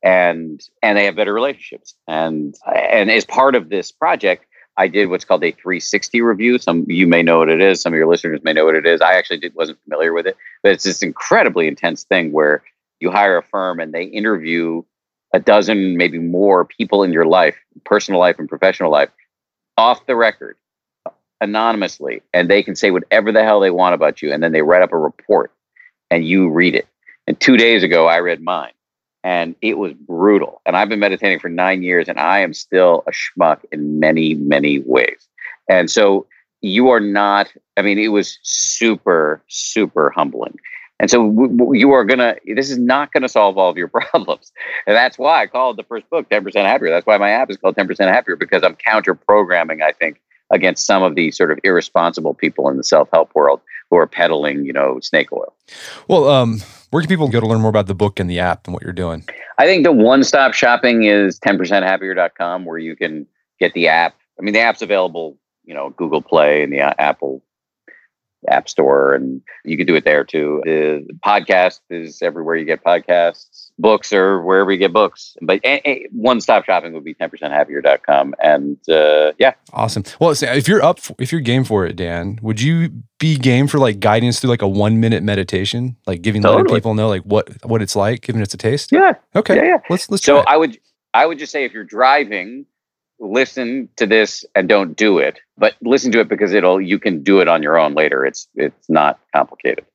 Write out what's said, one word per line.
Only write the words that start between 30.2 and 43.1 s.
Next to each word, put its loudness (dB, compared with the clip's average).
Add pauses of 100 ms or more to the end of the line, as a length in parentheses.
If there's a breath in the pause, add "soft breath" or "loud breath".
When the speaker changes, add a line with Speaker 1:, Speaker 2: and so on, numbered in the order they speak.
Speaker 1:
And -2
I've 0
been -4
meditating 0
for -10
nine -2
years, 0
and -8
I 0
am -2
still 2
a -6
schmuck -2 (120)
in -6
many, 0
many 0
ways. -2 (420 loud breath)
And 2
so 2 (360 soft breath)
you 2
are 4
not, -2 (240)
I 0
mean, 0
it 0
was -2
super, -2
super -2
humbling. -6 (420 loud breath)
And 0
so 4
w-, 2
w-, 2
you 6
are 6
gonna, 0 (100)
this -4
is -6
not 0